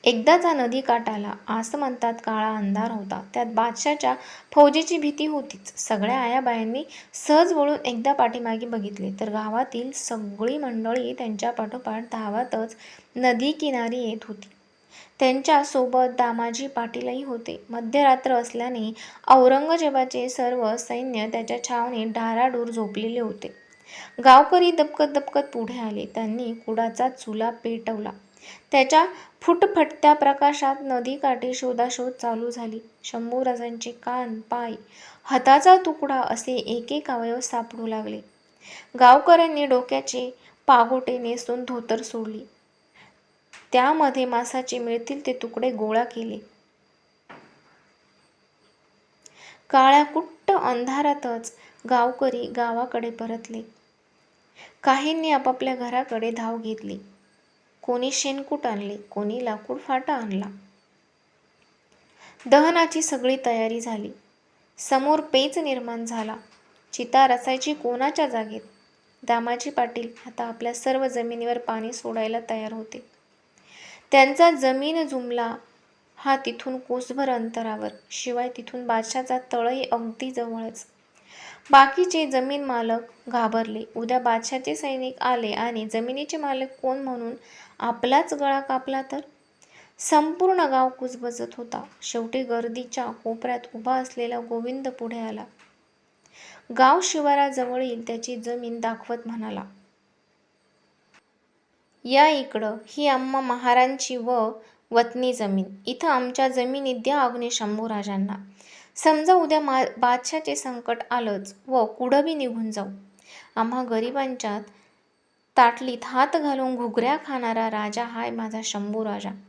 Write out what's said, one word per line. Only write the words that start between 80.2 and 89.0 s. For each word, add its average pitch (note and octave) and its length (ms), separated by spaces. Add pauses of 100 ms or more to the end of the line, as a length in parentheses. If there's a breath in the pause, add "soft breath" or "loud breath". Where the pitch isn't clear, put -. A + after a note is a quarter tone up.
जवळच. A3+ 540 (840 loud breath)
बाकीचे D4+ 560
जमीन C4+ 360
मालक A#3 360 (280)
घाबरले. A3+ 560 (120)
उद्या A#3 240
बादशाचे B3 560
सैनिक C4 460
आले A#3+ 300
आणि A3+ 420
जमिनीचे C4 440
मालक C4+ 300 (140)
कोण C4 160
म्हणून B3 360 (460 loud breath)
आपलाच B3+ 540
गळा C#4 260
कापला C4+ 420